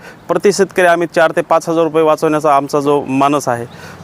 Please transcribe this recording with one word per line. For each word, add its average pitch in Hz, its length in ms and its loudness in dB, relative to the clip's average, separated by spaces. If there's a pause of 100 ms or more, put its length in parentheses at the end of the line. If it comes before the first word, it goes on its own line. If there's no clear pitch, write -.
(280)
प्रति 180 260 2
शेतकरी 185 320 0
आम्ही 170 300 2
चार 160 160 2
ते 170 100 -2
पाच 165 280 0
हजार 165 140 0
रुपये 160 200 0
वाचवण्याचा 151 520 2
आमचा 143 240 -2
जो 143 280 0
मानस 139 400 0
आहे. 120 180 -2 (380)